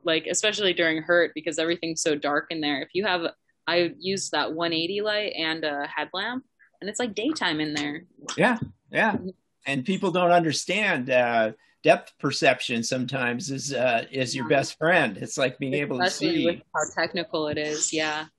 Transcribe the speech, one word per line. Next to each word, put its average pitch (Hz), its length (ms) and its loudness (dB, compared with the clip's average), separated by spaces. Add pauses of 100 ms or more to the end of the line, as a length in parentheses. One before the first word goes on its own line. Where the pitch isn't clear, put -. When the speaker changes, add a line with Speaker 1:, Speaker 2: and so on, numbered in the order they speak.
Speaker 1:
like, 160 220 0
especially 202 480 0
during 160 280 2
Hurt, 170 320 4
because 156 240 -6
everything's 165 440 -2
so 156 120 2
dark 147 360 -2
in 165 100 -6
there. 147 220 -2
If - 100 -12
you 185 140 -2
have, 180 160 0 (440)
I 170 320 2
used 190 340 -4
that 147 200 -2
one 170 200 0
eighty 170 280 -2
light 208 380 -2
and 160 260 -2
a 143 220 -2
headlamp, 196 580 -6 (360)
and 190 100 -6
it's 208 100 -8
like 240 140 -2
daytime 208 460 -2
in 151 140 -2
there. 147 300 -4 (320)
Speaker 2:
Yeah, 226 220 4 (320)
yeah. 208 220 2
Speaker 1:
Mm-hmm. 180 160 -4 (380)
Speaker 2:
And 135 180 0
people 190 280 0
don't 175 180 4
understand, 175 800 2
uh, 120 420 4 (300)
depth - 360 4
perception 131 640 2
sometimes 123 680 -2
is, 135 220 -6
uh, 120 380 2
is 127 260 -2
your 131 140 -4
Speaker 1:
Yeah. 143 80 8
Speaker 2:
best - 200 -2
friend. 156 380 4
It's 113 220 -8
like 131 200 0
being 135 160 -4
able 143 240 -2
to 120 60 0
Speaker 1:
Especially 160 320 0
Speaker 2:
see. 147 100 2
Speaker 1:
with 175 140 0 (140)
how 156 80 0 (120)
technical 165 540 -2
it 151 100 -4
is, 151 340 -4
yeah. 156 340 -2 (120)